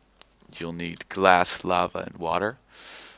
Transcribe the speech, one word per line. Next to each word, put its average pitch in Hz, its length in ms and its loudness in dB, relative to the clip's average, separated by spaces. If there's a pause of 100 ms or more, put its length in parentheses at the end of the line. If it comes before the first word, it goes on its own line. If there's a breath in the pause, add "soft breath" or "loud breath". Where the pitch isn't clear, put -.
(580)
you'll 85 160 -8
need 85 340 -10
glass, 90 560 4
lava, 90 360 -2
and - 180 -12
water, 87 400 -4 (600 loud breath)